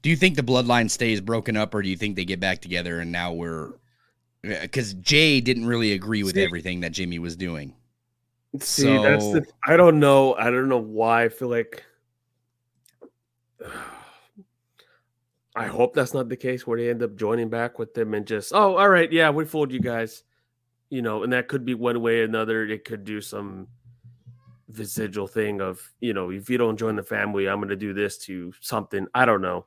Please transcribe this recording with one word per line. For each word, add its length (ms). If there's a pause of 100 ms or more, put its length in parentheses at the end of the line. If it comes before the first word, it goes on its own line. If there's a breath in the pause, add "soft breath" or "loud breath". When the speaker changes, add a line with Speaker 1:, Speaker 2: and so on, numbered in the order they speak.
Speaker 1:
Do 80
you 60
think 220
the 60
Bloodline 460
stays 320
broken 360
up, 180
or 60
do 80
you 80
think 180
they 100
get 140
back 220
together 380
and 120
now 220
we're, 400 (760)
uh, 220
'cause 240
Jay 460
didn't 240
really 280
agree 300
with 120
Speaker 2:
See 80
Speaker 1:
everything 380
that 120
Jimmy 260
was 160
doing. 400 (840)
Speaker 2:
See, 380
that's 340
the, 140
Speaker 1:
So 60 (140)
Speaker 2:
I 120
don't 220
know. 360
I 160
don't 180
know 80
why. 460
I 60
feel 180
like, 360 (1800)
<sighs> 40 (1900 loud breath)
I 120
hope 260
that's 200
not 160
the 80
case 280
where 140
they 100
end 140
up 120
joining 340
back 280
with 160
them 220
and 100
just, 280
"Oh, 240
all 120
right, 220
yeah, 180
we 160
fooled 260
you 80
guys." 440 (680)
You 120
know, 220
and 100
that 140
could 180
be 100
one 260
way 200
or 20
another. 420
It 200
could 180
do 180
some 460 (1000)
residual 600
thing 340
of, 300 (100)
you 120
know, 180
"If 180
you 80
don't 200
join 180
the 80
family, 440
I'm 140
gonna 140
do 180
this 320
to 260 (100)
something." 520
I 120
don't 160
know. 260